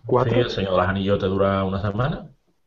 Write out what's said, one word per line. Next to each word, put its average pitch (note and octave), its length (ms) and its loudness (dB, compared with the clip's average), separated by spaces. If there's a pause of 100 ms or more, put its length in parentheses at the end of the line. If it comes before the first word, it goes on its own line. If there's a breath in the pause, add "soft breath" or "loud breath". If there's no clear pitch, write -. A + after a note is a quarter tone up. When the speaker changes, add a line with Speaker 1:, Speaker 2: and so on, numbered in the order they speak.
Speaker 1:
cuatro. A#2+ 280 2
Speaker 2:
Sí, B2 60 4
El B2 100 2
Señor F#2+ 220 -4
de F2+ 60 2
los F2+ 100 2
Anillos G2 320 0
te G2+ 60 -2
dura G2 400 2
una F#2+ 160 -4
semana. G#2+ 480 -4 (380)